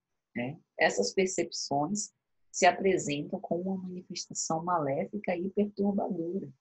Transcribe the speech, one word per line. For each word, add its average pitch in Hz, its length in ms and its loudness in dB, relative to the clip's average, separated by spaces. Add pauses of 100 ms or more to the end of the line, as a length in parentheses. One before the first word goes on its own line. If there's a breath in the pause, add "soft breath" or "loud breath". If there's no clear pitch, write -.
(360)
né, 123 220 -4 (220)
essas 165 340 2
percepções 185 1000 0 (400)
se - 140 4
apresentam 175 760 2
como 180 340 -2
uma 185 100 -4
manifestação 180 800 -6
maléfica 175 720 0
e 180 160 -2
perturbadora. 196 1000 0 (120)